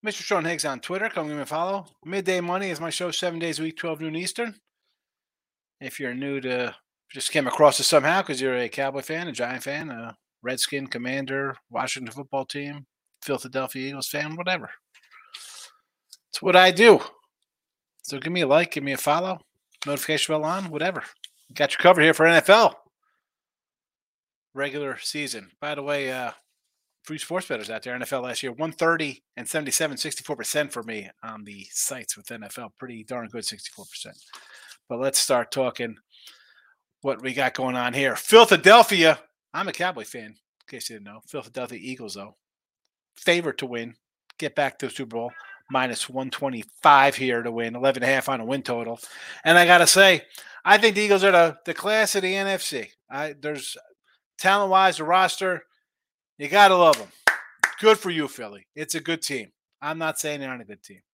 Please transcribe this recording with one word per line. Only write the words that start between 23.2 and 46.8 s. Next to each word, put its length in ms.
Regular 440
season. 520
By 140
the 80
way, 280
uh, 220
free 140
sports 280
bettors 240
out 120
there, 120
N 80
F 100
L 100
last 200
year, 100
one 200
thirty 500
and 120
seventy-seven, 480
sixty-four 400
percent 360
for 100
me 280
on 220
the 260
sites 460
with 140
N 140
F 140
L. 200
Pretty 260
darn 240
good, 160
sixty-four 400
percent. 320
But 100
let's 200
start 340
talking 440
what 200
we 120
got 200
going 220
on 160
here. 240
Philadelphia. 1040
I'm 140
a 60
Cowboy 320
fan, 220
in 100
case 220
you 60
didn't 100
know. 200
Philadelphia 540
Eagles, 340
though. 220
Favorite 420
to 80
win. 300
Get 160
back 240
to 80
the 60
Super 240
Bowl. 160
Minus 380
one 220
twenty-five 840